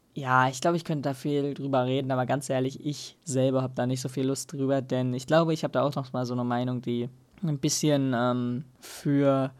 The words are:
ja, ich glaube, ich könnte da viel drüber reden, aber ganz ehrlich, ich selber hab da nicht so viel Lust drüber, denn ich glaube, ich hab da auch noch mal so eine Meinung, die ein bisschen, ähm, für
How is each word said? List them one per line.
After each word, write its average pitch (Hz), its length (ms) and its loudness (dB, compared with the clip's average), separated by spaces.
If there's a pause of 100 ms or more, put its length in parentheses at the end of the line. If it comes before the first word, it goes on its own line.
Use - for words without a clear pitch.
(140)
ja, 127 360 2
ich 131 100 -6
glaube, 170 160 2
ich 165 80 -4
könnte 143 260 -2
da 139 40 -2
viel 143 400 -2
drüber 135 320 0
reden, 131 260 0
aber 127 140 2
ganz 131 240 -2
ehrlich, 135 360 -2
ich - 380 -6
selber 131 380 2
hab 131 140 -4
da 123 100 0
nicht 131 160 -2
so 131 80 -4
viel 131 180 -2
Lust - 240 -4
drüber, 139 300 0
denn 127 320 -2
ich 123 140 -6
glaube, 165 260 4
ich 156 100 -2
hab 139 80 -4
da 127 120 2
auch 139 120 0
noch 135 160 -6
mal 127 140 -2
so 120 80 -4
eine 123 100 -2
Meinung, 123 380 -2
die 120 280 -2 (340)
ein 147 160 -2
bisschen, 143 560 2
ähm, 123 500 0 (140)
für 139 800 2